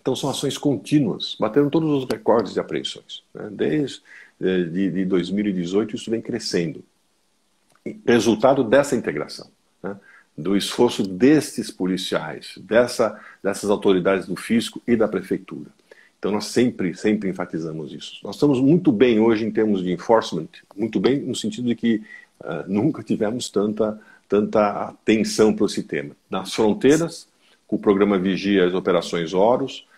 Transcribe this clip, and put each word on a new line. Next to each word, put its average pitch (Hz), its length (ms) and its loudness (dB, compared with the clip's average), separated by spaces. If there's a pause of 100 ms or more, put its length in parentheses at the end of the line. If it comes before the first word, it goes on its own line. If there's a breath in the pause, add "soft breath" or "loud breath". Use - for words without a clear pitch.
Então 131 140 -2
são - 140 -4
ações - 280 -6
contínuas, 131 800 -2
bateram 139 300 2
todos 151 340 0
os 123 60 -10
recordes 107 440 0
de 95 60 -2
apreensões, - 640 -8 (100)
né? 101 180 -12
Desde, 139 500 -2 (400 loud breath)
eh, 92 220 2
de, 87 280 -2
de 92 140 -2
dois 90 260 0
mil 104 160 -2
e 98 60 -2
dezoito 95 420 -2
isso 110 160 -8
vem 113 100 -2
crescendo. 90 640 -4 (1000)
E 110 200 -12
resultado 120 580 4
dessa 135 320 2
integração, - 520 -8 (340)
né? 98 140 -8 (420 soft breath)
Do 87 180 0
esforço 113 480 2
destes 120 680 2
policiais, 90 840 -6
dessa, 107 640 0 (240 loud breath)
dessas 101 260 -4
autoridades 95 580 2
do 90 80 -6
fisco - 520 -2
e 120 80 4
da 110 120 2
prefeitura. 92 640 -6 (480 soft breath)
Então 95 140 -2
nós 104 140 -2
sempre, 107 500 0
sempre 107 340 0
enfatizamos 80 640 -8
isso. - 300 -16
Nós 101 120 -12
estamos 143 240 2
muito 156 320 4
bem 113 280 4
hoje 113 260 4
em 107 60 -2
termos 107 320 0
de 90 80 -2
enforcement, 87 580 0 (260)
muito 107 240 -2
bem 123 200 2
no 117 160 -4
sentido 113 320 -4
de 117 80 0
que, 113 280 0 (400 loud breath)
eh, 76 240 -8
nunca 113 360 0
tivemos 113 460 -4
tanta, 107 520 -2 (260 loud breath)
tanta 104 400 2 (180)
atenção 107 680 2
para 107 140 0
esse - 160 -4
tema. 71 320 -8 (120)
Nas 95 260 -8
fronteiras, 131 720 2 (400 soft breath)
com 107 80 -2
o - 40 -4
programa 101 380 4
Vigia 95 460 2
e 90 40 4
as 90 60 0
Operações 87 600 0
Horus, 127 540 0 (100)